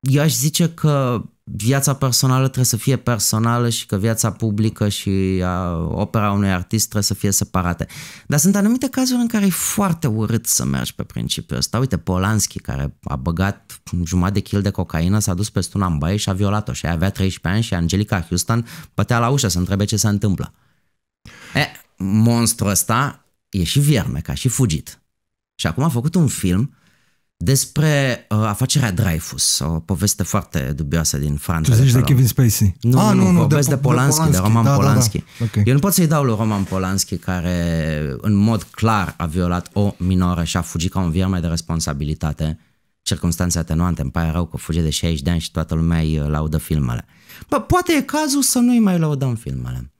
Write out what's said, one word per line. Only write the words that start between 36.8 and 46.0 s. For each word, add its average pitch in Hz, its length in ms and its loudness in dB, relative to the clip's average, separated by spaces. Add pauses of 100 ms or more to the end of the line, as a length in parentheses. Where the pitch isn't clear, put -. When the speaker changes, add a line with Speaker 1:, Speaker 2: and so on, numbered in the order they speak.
Speaker 1:
care 82 1040 -2
în 104 140 2
mod 107 280 2
clar 104 540 -2
a 87 100 -4
violat 87 460 -2
o 101 260 0
minoră 90 460 0
și 82 120 -4
a 87 60 0
fugit 82 300 -4
ca 95 80 -2
un 87 100 0
vierme 92 300 0
de 82 60 -4
responsabilitate, 78 1120 -4 (440)
circunstanțe 85 560 -2
atenuante, 82 440 -2
îmi 67 80 -4
pare 82 200 -2
rău 85 160 -2
că - 100 -12
fuge 82 260 -2
de 78 80 0
șaizeci 82 320 -2
de 76 80 -2
ani 85 100 0
și - 100 -10
toată 80 240 -4
lumea 82 240 0
îi, 78 200 0